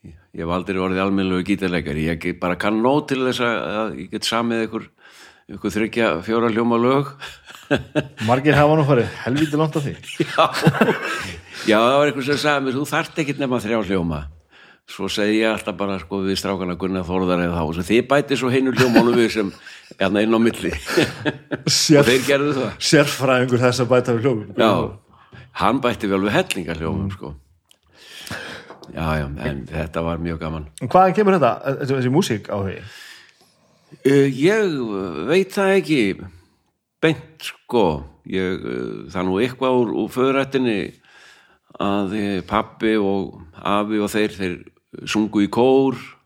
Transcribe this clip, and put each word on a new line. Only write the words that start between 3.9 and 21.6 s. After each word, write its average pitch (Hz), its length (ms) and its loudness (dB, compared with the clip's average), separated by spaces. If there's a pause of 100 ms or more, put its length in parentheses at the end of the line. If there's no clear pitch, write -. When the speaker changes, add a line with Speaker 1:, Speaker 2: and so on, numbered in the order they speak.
Speaker 1:
ég 80 160 -12
get 107 180 -6
samið 117 320 -2
einhver, 110 240 -6 (600)
einhver 101 280 -6
þriggja, 110 360 0 (120)
fjóra 113 320 0
hljóma 117 240 2
lög. 135 360 2 (580)
<laughs> - 580 -2
Speaker 2:
Margir 135 300 4
hafa 147 180 6
nú 156 80 4
farið 123 240 4 (100)
helvíti 147 380 -2
langt 156 220 0
að 143 80 -4
því. 85 80 -6 (200)
Speaker 1:
<laughs> 156 120 -2
Já. - 180 2 (1160)
Já, 107 160 4
það 123 180 4
var 147 140 4
einhver 135 160 -6
sem 139 160 0
sagði 143 240 2
mér, 131 100 -2
„Þú 143 100 -2
þarft 160 360 -4
ekkert 139 180 -4
nema 123 220 0
þrjá 110 180 0
hljóma.“ 87 400 -2 (600)
Svo - 260 -10
segi 107 320 0
ég 110 80 2
alltaf 104 300 -4
bara, 98 180 -2
sko, 95 240 -6
við 95 160 0
strákana 92 400 -4
Gunnar 92 320 -4
Þórðar 90 320 0
eða 87 160 0
þá, 80 140 -2
svo 85 160 -4
þið 110 180 4
bætið 143 380 0
svo 127 100 0
hinu 131 240 2
hljómánum 120 400 4
við 110 160 4
sem, 104 200 -2 (400)
hérna, 101 280 0
inn 110 160 2
á 113 80 4
milli. 95 300 0 (500)
<laughs> - 480 -4